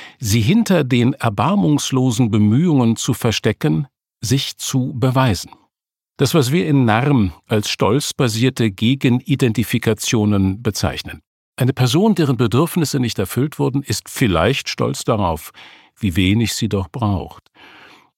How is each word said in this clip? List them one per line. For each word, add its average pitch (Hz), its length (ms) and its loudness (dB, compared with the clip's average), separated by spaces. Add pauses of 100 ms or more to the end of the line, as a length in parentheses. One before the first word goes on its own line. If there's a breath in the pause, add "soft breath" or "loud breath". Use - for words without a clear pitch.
(200 loud breath)
sie 110 200 0
hinter 175 440 2
den 123 300 2
erbarmungslosen 131 1160 0
Bemühungen 117 640 4
zu - 180 -4
verstecken, 147 760 -2 (320)
sich 127 360 -2
zu 131 380 -4
beweisen. 123 560 0 (640)
Das, 135 160 0
was 131 200 2
wir 180 160 0
in 139 160 4
narm 117 480 2 (160)
als 107 200 -2
stolzbasierte 117 1000 0
Gegenidentifikationen 113 1900 0
bezeichnen. - 580 -6 (360)
Eine 127 160 0
Person, 156 420 2
deren 139 220 2
Bedürfnisse 135 640 0
nicht 120 180 -2
erfüllt 123 400 -4
wurden, 139 240 -2
ist - 260 -6
vielleicht 101 600 0
stolz - 340 -4
darauf, 95 480 -2 (480 loud breath)
wie 92 160 -2
wenig 101 400 2
sie 113 140 -4
doch 101 200 -2
braucht. - 640 -4 (680 loud breath)